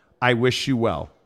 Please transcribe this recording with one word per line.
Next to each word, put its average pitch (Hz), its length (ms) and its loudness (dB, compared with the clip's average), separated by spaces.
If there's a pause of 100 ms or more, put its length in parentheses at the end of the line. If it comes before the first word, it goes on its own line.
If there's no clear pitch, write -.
(200)
"I 123 140 4
wish 123 340 0
you 135 80 0
well," 101 340 -2 (160)